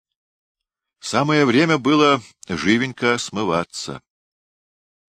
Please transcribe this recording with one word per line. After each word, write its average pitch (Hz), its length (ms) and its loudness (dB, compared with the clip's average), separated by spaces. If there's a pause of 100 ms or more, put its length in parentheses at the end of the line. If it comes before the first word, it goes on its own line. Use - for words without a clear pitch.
(1000)
Самое 147 460 0
время 151 320 2
было 143 440 2 (260)
живенько 117 720 -2
смываться. 87 840 -6 (1120)